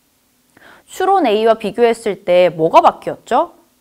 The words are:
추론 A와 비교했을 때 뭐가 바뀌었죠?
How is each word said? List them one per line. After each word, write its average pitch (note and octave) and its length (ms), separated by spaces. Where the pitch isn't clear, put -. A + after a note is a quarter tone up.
추론 F#4+ 400
A와 A3 280
비교했을 A3+ 720
때 F3+ 240
뭐가 D#3+ 320
바뀌었죠? - 720